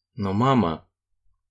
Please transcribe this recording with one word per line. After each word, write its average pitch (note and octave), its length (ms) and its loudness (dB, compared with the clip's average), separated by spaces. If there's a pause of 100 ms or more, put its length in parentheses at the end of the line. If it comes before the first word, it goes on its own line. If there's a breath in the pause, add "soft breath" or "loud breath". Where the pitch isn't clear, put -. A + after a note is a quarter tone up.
(140)
Но G2 180 -4
мама, G#2 560 0 (640)